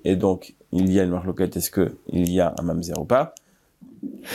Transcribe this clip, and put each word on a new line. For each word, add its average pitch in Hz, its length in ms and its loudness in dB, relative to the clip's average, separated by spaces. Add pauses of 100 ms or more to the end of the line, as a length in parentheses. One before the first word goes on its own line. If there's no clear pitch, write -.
et 92 120 2
donc 92 380 0 (180)
il 92 180 4
y 95 80 4
a 95 40 4
une 90 80 0
marloquette, 90 480 -2
est-ce - 120 -4
qu'il 87 600 0
y 92 100 2
a 85 180 2
un - 40 -6
mamzer 85 360 -4
ou 78 60 -4
pas ? 131 300 0 (1000)